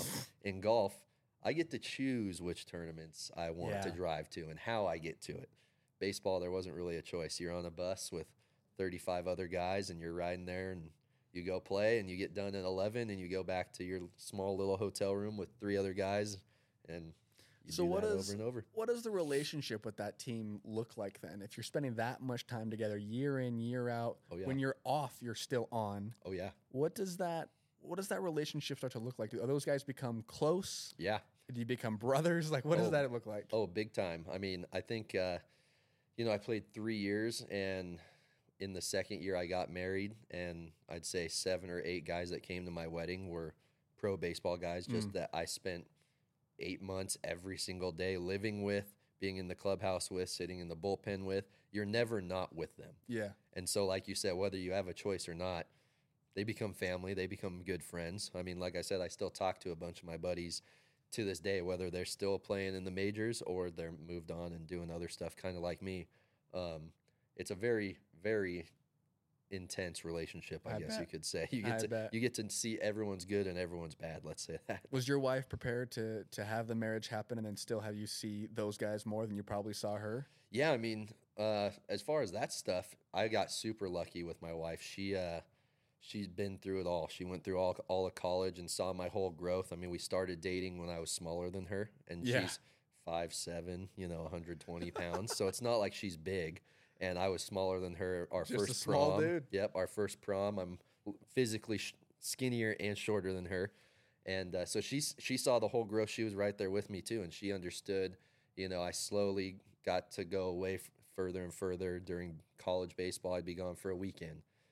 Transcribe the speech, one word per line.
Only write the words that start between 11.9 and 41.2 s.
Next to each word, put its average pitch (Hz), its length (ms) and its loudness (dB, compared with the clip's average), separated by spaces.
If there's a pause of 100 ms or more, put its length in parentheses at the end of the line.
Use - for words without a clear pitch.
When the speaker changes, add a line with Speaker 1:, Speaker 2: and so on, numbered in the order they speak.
Speaker 2:
and 95 120 -2
you 92 80 -4
get 87 160 -2
done 98 200 -2
at 98 100 -2
eleven 107 440 0
and 98 100 -2
you 90 100 -6
go 92 140 0
back 90 320 0
to 90 100 -6
your 92 160 -2 (180)
small 98 380 0
little 98 200 4
hotel 98 380 2
room 104 240 0
with 92 100 -2 (120)
three 101 180 4
other 98 160 4
guys 101 420 2 (540)
and 82 240 -8 (500)
you 165 80 -12
Speaker 1:
So 170 120 2
Speaker 2:
do 175 60 6
Speaker 1:
what 196 120 4
Speaker 2:
that 214 140 4
Speaker 1:
is, 190 120 -2
Speaker 2:
over 101 100 -2
and 107 80 -2
over. 127 180 -2 (100)
Speaker 1:
what 220 140 0
does 240 140 2
the 233 80 -2
relationship 147 760 0
with 104 100 -6
that 104 220 -2
team 110 460 -4
look 110 340 -2
like 101 240 -4
then? 92 200 -8
If - 140 -10
you're 120 80 -6
spending 139 300 0
that 113 260 0
much 123 260 -2
time 110 240 -2
together 107 280 0
year 127 400 0
in, 123 220 0
year 120 280 0
out, 117 300 0 (140)
Speaker 2:
Oh, 87 40 -6
yeah. 92 100 -2
Speaker 1:
when 135 120 2
you're 135 260 2
off, 135 360 2
you're 117 160 -4
still - 340 0
on. 104 420 0 (140)
Speaker 2:
Oh, 95 60 -2
yeah. 95 180 -2 (220)
Speaker 1:
What 147 240 2
does 190 220 -2
that, 170 320 0 (300)
what - 160 -6
does 196 120 -2
that 190 120 0
relationship 151 580 0
start 127 160 -2
to 123 40 -2
look 120 220 -4
like? 107 140 -2
Are 117 120 0
those 139 180 4
guys 143 200 2
become 120 420 -2
close? - 720 2
Speaker 2:
Yeah. 101 220 2 (320)
Speaker 1:
Do 120 80 -2
you 117 60 0
become 117 320 0
brothers? 156 520 4
Like, 139 140 2
what 165 140 6
does 175 100 6
Speaker 2:
Oh. - 20 2
Speaker 1:
that 143 220 6
look 117 140 -2
like? 104 260 -4
Speaker 2:
Oh, 107 160 6
big 107 240 0
time. 82 380 0
I 87 80 -2
mean, 92 340 -2
I 92 80 2
think, 110 340 -2
uh, 92 240 2 (800)
you 117 80 2
know, 113 80 4
I 104 60 4
played 104 260 0 (100)
three 110 220 0
years, 104 520 2
and 95 520 -2 (580)
in 98 140 -4
the 92 80 -4
second 95 420 0
year 95 140 2
I 90 100 2
got 90 240 0
married, 95 460 -2 (160)
and 85 400 -6 (160)
I'd 82 180 -6
say 87 220 0